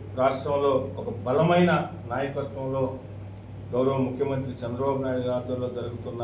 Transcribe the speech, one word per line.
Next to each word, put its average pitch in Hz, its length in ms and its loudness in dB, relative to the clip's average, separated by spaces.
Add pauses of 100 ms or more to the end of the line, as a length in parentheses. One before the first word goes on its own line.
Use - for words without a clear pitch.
(180)
రాష్ట్రంలో 143 540 4 (280)
ఒక 117 80 -6 (180)
బలమైన 170 440 6 (400)
నాయకత్వంలో 135 720 -2 (880)
గౌరవ 131 240 2 (100)
ముఖ్యమంత్రి 127 460 -2 (100)
చంద్రబాబు 127 400 -2
నాయుడు 127 220 -2
గారి 123 120 0
ఆధ్వర్యంలో 123 320 -2 (100)
జరుగుతున్న 117 460 -6